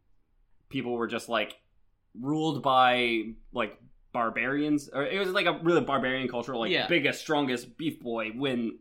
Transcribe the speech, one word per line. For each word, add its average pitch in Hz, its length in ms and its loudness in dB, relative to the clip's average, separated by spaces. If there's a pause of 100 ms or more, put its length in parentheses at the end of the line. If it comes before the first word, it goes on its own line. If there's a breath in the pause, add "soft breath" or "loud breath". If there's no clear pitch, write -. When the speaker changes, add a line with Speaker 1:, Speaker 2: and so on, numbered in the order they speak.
(680)
Speaker 1:
people 123 240 -4
were 117 140 -2
just, 113 240 -6
like, 110 240 -2 (680)
ruled 151 420 -2
by, 123 600 4 (300)
like, 113 260 -4 (340)
barbarians. 131 800 0
Or 135 120 -2
it 190 140 -2
was, 196 120 -2
like, 190 160 0
a 165 160 0
really 165 200 6
barbarian 131 460 0
culture, 123 280 -6
like, 113 140 0
Speaker 2:
Yeah. 123 160 2
Speaker 1:
biggest, 143 340 2
strongest 135 560 -2
beef 156 240 -6
boy, 113 340 -4
win, 123 460 -2